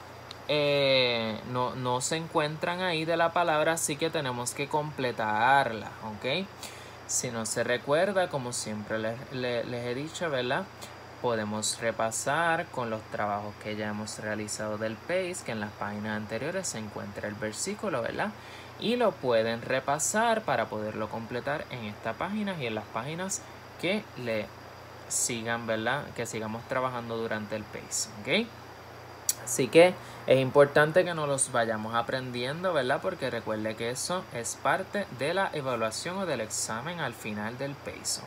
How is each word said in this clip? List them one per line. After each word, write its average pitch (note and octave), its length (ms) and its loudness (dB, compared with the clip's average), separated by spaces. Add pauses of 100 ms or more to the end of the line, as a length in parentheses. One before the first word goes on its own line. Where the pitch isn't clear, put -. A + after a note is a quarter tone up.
(480)
eh, C3 920 4 (120)
no, B2 240 0
no B2+ 240 0
se D#3+ 160 0
encuentran D#3+ 640 0
ahí E3 240 0
de E3 120 2
la E3 160 4
palabra, D#3+ 420 4
así D#3+ 200 -2
que D#3+ 160 0
tenemos B2+ 420 -2
que C#3+ 140 -4
completarla, B2 1200 4 (120)
¿ok? B2+ 760 -4 (300)
Si - 220 -2
no A2+ 160 -2
se A#2 180 0
recuerda, E3 640 4
como B2 240 -2
siempre G#2+ 460 -4
les, A#2 340 -4
le-, B2 320 0
les A#2+ 220 -4
he B2 80 -2
dicho, D#3+ 340 -4
¿verdad? C3+ 360 2 (580)
Podemos G#2+ 580 0
repasar C#3 840 2
con A#2+ 240 -4
los A2 140 -2
trabajos G#2 500 -2 (100)
que G#2+ 120 -4
ya G#2+ 120 -2
hemos G#2+ 300 -4
realizado G#2+ 580 -4
del A2 180 -2
pace, F3+ 500 -2
que B2 80 -4
en A2 80 -2
las G#2 120 -4
páginas G#2 460 -4
anteriores C3+ 500 -4
se - 100 -4
encuentra G#2 480 -8
el G#2 80 -4
versículo, A#2+ 680 -2
¿verdad? F3+ 260 -2 (500)
Y A#3 180 2
lo A3+ 160 6
pueden A#2 500 4
repasar D3+ 800 2
para A#2 240 2
poderlo G#2+ 420 -2
completar A#2+ 640 -2
en B2 160 -6
esta G#2+ 260 -4
página G3 480 -2
y B2 60 -2
en A2 80 0
las G#2 100 -2
páginas D#3+ 560 -4 (400)
que G3 240 0 (180)
le A2 240 0 (600)
sigan, A#2 580 0
¿verdad? A2+ 380 0 (100)
Que A#2 120 -4
sigamos A2 420 -4
trabajando B2 480 -2
durante A2 400 -2
el G#2+ 80 -6
pace, - 460 -6 (100)
¿ok? F3 260 2 (1000)
Así C3 220 2
que F3 260 10 (340)
es C3 120 8
importante D3 680 8
que F3 80 -2
nos D#3 120 0
los C3 260 2
vayamos A2+ 420 2
aprendiendo, B2+ 800 -2
¿verdad? C#3 260 4
Porque E3 300 -2
recuerde A2 460 -2
que A#2 120 -2
eso F3+ 340 -2 (120)
es A#2 280 -4
parte F#3 440 0 (120)
de D3 140 0
la F#3+ 220 2
evaluación C3 640 -2
o G3 80 -2
del B2+ 160 0
examen A#2+ 580 -4
al B2 140 -2
final A2 420 -6
del C#3 180 -4
pace, - 520 -6